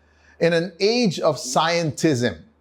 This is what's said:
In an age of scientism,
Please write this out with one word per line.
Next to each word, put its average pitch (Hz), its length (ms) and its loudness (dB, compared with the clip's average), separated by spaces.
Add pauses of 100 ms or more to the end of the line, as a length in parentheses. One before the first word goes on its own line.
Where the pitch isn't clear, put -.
(400)
In 170 140 2
an 170 260 -2
age 214 400 0
of 156 180 0
scientism, 156 1040 -2 (180)